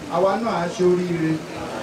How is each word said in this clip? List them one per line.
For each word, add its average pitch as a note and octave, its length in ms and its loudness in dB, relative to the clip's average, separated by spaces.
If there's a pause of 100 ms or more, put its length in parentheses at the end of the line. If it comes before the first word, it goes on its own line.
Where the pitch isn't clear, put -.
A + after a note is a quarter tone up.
àwa F3+ 280 4
náà A3 220 -2
á F3 100 0
ṣoríire F3 640 2 (520)